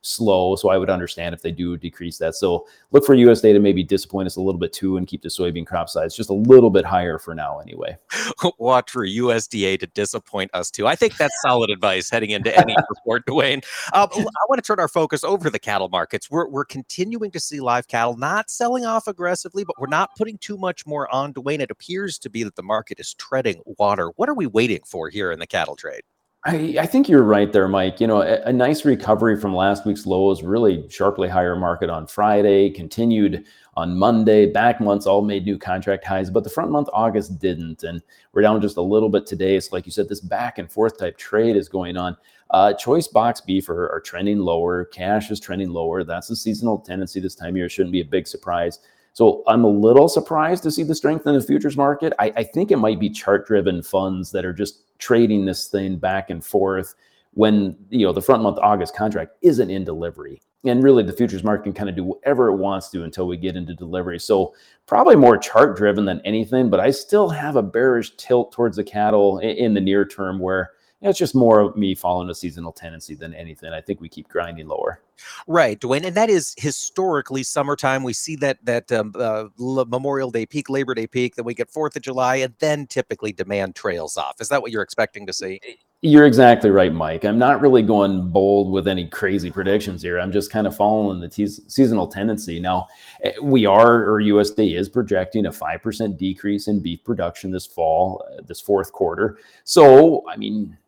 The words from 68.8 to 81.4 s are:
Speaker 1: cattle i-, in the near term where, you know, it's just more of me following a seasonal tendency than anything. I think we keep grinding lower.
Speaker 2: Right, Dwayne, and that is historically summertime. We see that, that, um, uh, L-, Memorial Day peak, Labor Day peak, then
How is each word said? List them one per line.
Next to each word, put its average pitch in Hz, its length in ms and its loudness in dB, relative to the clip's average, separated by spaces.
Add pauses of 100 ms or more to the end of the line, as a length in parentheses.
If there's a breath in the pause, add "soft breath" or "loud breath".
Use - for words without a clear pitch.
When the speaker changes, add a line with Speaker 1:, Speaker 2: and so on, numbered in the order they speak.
Speaker 1:
cattle 104 580 2
i-, 110 60 -2
in 113 260 0
the 98 80 2
near 98 240 2
term 95 340 -8
where, 92 320 -4 (300)
you - 40 -10
know, - 40 2
it's - 100 0
just 151 160 -2
more 117 240 8
of 104 160 2
me 98 180 0
following 90 360 -4
a 85 60 -8
seasonal 82 360 -12
tendency 80 440 -18
than 82 180 -16
anything. 82 400 -18
I 80 80 -12
think 98 200 -12
we 82 80 -18
keep - 200 -20
grinding 85 380 -10
lower. - 340 -8 (460 loud breath)
Speaker 2:
Right, 147 320 2
Dwayne, 135 260 -2
and 175 100 -6
that 226 140 2
is 175 280 0
historically 143 840 -4
summertime. 139 600 -2
We 123 100 -4
see - 240 -8
that, 135 280 -2
that, 120 260 -4
um, 107 240 -2
uh, 110 300 -4 (140)
L-, 131 260 -2
Memorial 135 460 -4
Day 113 140 -4
peak, - 240 -10
Labor 131 260 -2
Day 113 100 -6
peak, 123 300 -4
then 117 100 -8